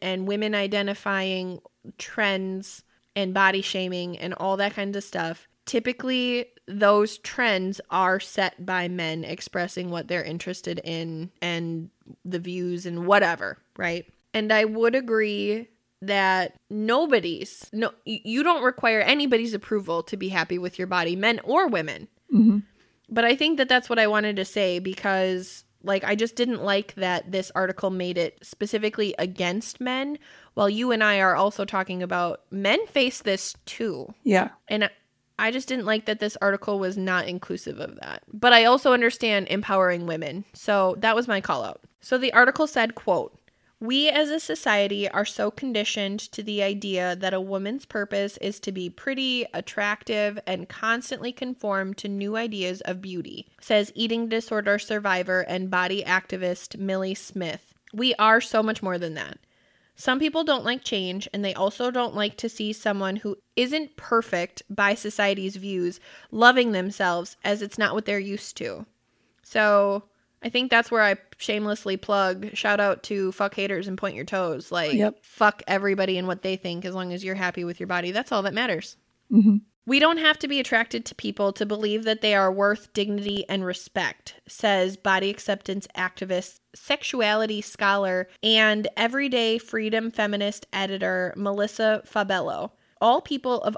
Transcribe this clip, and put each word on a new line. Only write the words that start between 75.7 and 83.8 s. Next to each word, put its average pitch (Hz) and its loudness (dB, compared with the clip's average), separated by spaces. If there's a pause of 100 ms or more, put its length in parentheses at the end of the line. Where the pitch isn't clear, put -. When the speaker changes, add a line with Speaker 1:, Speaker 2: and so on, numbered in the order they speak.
Speaker 1:
and 185 -2
what 185 -4
they 190 -2
think, 180 -8
as 185 -8
long 185 -6
as 180 -8
you're 190 -6
happy 180 -4
with 175 -6
your 180 -8
body. 180 -2
That's 220 -4
all 208 0
that 196 -4
matters. 220 -2 (340)
Speaker 2:
Mm-hmm. 208 8 (300)
Speaker 1:
"We 269 4
don't 320 6
have 311 4
to 302 -4
be 277 0
attracted 233 0
to - -12
people 196 -2
to 214 -4
believe 214 -2
that 220 0
they 214 4
are 190 6
worth 202 0
dignity 202 -2
and 190 -2
respect," - -6 (120)